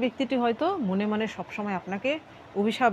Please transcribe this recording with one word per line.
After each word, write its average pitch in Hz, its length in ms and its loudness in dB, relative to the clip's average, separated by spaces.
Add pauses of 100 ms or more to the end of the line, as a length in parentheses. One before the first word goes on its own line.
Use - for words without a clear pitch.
ব্যক্তিটি 262 400 0
হয়তো 233 220 2 (240)
মনে 196 220 2
মনে 214 160 0
সবসময় 208 540 -6
আপনাকে 196 300 -2 (440)
অভিশাপ 214 380 4